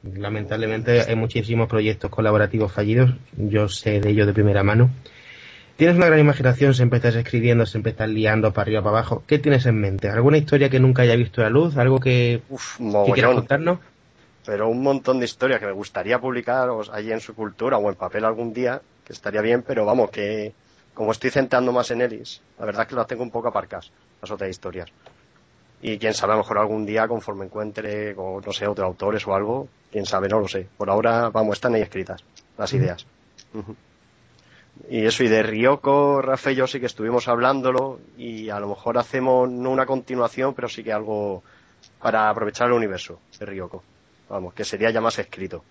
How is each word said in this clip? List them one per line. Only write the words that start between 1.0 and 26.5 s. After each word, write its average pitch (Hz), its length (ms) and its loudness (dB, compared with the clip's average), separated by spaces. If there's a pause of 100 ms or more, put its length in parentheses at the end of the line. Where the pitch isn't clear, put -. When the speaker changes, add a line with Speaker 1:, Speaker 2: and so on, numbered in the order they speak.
Speaker 1:
hay 117 120 -2
muchísimos 113 540 0
proyectos 107 420 0
colaborativos 107 600 2
fallidos, 117 380 4 (260)
yo 104 320 0
sé 104 320 -2
de 104 100 2
ello 104 160 4
de 101 60 2
primera 101 320 4
mano. 113 260 6 (880)
Tienes 170 200 6
una 175 100 6
gran 160 120 8
imaginación, 135 560 6
siempre 123 220 4
estás 117 180 2
escribiendo, 117 500 2
siempre 110 280 -4
estás 110 160 -2
liando 110 440 2
para 104 100 0
arriba, 107 200 0
para 104 160 2
abajo. 120 300 -2
¿Qué 147 100 4
tienes 135 280 2
en 110 140 2
mente? 98 300 -2
¿Alguna 123 280 4
historia 143 320 2
que 131 100 2
nunca 131 220 6
haya 120 120 6
visto 120 260 0
la 110 100 2
luz? 147 260 2
¿Algo 131 240 4
que, 123 480 2
Speaker 2:
Uf, - 300 -14
Speaker 1:
que 123 40 -8
quieras 107 100 -2 (140)
Speaker 2:
mogollón. 123 300 4
Speaker 1:
contarnos? 151 420 0 (680)
Speaker 2:
Pero 107 240 -2
un 120 140 0
montón 131 380 0
de 120 60 -2
historias 127 340 -2
que 104 60 -8
me 98 60 -4
gustaría 101 460 -2
publicar 123 520 -2
o 110 120 -4 (100)
allí 107 200 -8
en 110 80 -4
su 110 140 -18
cultura 110 420 -4
o 104 120 0
en 98 60 -2
papel 101 300 -6
algún 113 280 -2
día, 123 280 -4 (240)
que - 80 -20
estaría 104 280 -6
bien, 120 220 2
pero 117 220 -2
vamos, 110 260 2
que 107 420 -6 (420)
como 110 180 -4
estoy 127 180 -2
centrando 127 400 0
más 123 220 -2
en 120 80 -4
Ellis, 117 400 -6 (180)
la 117 80 -10
verdad 104 160 -6
es 113 60 -4
que 135 80 -14
las 117 100 -2
tengo 120 160 -8
un 120 80 -8
poco 117 180 -6
aparcadas, 95 440 -8 (280)
las 95 120 -16
otras 98 180 -8
historias. 90 380 -12 (920)
Y 107 180 -8
quién 110 140 -2
sabe, 104 200 -2
a 110 40 2
lo 107 60 0
mejor 101 160 -4